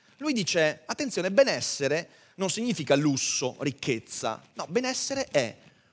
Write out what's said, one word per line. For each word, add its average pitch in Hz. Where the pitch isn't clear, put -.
Lui 302
dice, 165
attenzione, 208
benessere 165
non 190
significa 202
lusso, 139
ricchezza. 127
No, 165
benessere 254
è 120